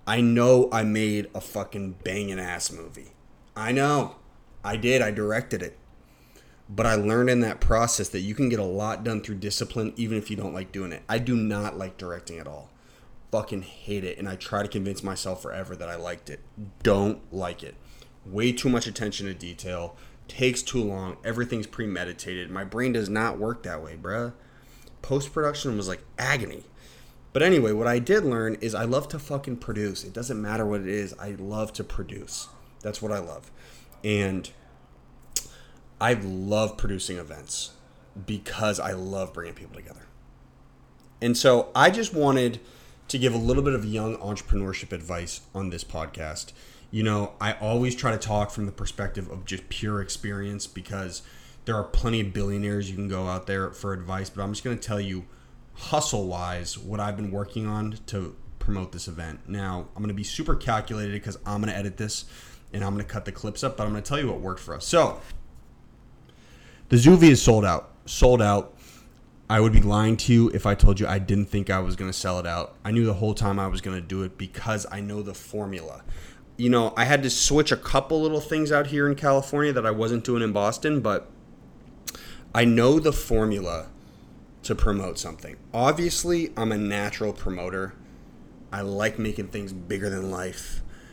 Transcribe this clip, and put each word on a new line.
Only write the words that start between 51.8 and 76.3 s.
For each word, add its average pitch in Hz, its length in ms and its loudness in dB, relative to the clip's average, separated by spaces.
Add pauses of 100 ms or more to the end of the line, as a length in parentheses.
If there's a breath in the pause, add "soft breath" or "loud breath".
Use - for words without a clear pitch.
plenty 113 360 2
of 98 120 -2
billionaires 101 560 -2
you 95 80 -8
can 101 120 -4
go 92 180 -4
out 92 200 -4
there 95 240 -2
for 98 220 -6
advice, 92 380 -6
but 101 120 -8
I'm 98 100 -4
just - 120 -8
gonna 120 120 -4
tell 107 240 -4
you 92 260 -6 (480 soft breath)
hustle-wise 90 1040 -2
what 107 220 -8
I've 104 180 -4
been 104 140 -6
working 101 340 -6
on 107 420 -4
to 95 280 -6 (240)
promote 95 320 0
this 85 160 -12
event. 80 420 -10
Now, 95 460 -6
I'm 104 80 -8
gonna 107 100 -4
be 98 120 -6
super 156 320 0
calculated 107 640 -2
'cause 98 240 -8
I'm 104 140 -2
gonna 104 120 0
edit 98 260 -4
this - 260 -4 (480 loud breath)
and 101 100 -4
I'm 98 120 -2
gonna 104 100 -4
cut 104 200 -6
the 101 60 -8
clips 101 320 -8
up, 131 140 -2
but 110 80 -2
I'm 104 60 0
gonna 104 120 -4
tell 139 160 -2
you 147 80 0
what 82 140 -2
worked 92 180 -6
for 82 160 -10
us. - 100 -10
So, 160 360 4 (1700 loud breath)
the 127 80 8
Zuvi 160 340 12
is 123 100 10
sold 110 240 8
out. 85 280 0 (140)
Sold 123 360 6
out. 101 340 4 (720 loud breath)
I 110 120 6
would 110 120 6
be 110 80 12
lying 104 360 6
to - 160 2
you 117 160 8
if - 180 -2
I 101 80 4
told 98 240 8
you 107 80 0
I 98 140 0
didn't 98 260 2
think 98 240 -2
I 95 80 2
was 92 160 0
gonna 95 180 -4
sell 92 280 -2
it 85 60 -6
out. 85 280 -6 (100)
I 107 60 -4
knew 117 160 4
the 104 80 2
whole 107 200 0
time 101 260 0
I 98 80 -2
was 90 120 -2
gonna 92 200 -6
do 92 240 -6
it 92 120 -8
because 104 540 -6
I 98 80 -10
know 104 240 -6
the 98 100 -10
formula. 92 680 -10 (540 loud breath)